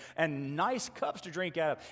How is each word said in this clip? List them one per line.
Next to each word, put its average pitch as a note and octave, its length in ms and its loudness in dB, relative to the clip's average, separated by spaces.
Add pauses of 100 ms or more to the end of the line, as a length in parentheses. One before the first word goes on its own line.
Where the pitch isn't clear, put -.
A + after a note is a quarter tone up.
(180)
and C#3+ 400 0
nice A3+ 320 2
cups - 320 -2
to F3+ 100 -8
drink E3 260 -2
out D3+ 200 4
of, - 140 -16